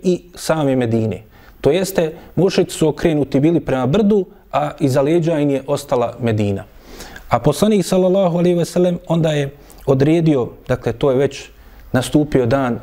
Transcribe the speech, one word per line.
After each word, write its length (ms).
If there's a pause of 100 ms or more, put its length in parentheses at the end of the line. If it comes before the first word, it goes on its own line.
i 180 (140)
same 400
Medine. 460 (400)
To 100
jeste, 420 (220)
mušrici 420
su 100
okrenuti 520
bili 200
prema 260
brdu, 400 (260)
a 280
iza 220
leđa 380
im 100
je 180
ostala 540
Medina. 420 (680)
A 100
poslanik, 460
sallallahu 520
alejhi 200
ve 80
sellem, 320 (100)
onda 240
je 180 (360)
odredio, 600 (200)
dakle, 260
to 180
je 60
već 320 (420)
nastupio 540
dan 380